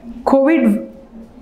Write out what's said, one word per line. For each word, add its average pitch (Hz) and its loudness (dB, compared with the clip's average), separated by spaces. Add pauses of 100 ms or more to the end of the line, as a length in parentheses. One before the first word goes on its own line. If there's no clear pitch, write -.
(260)
COVID 269 2 (640)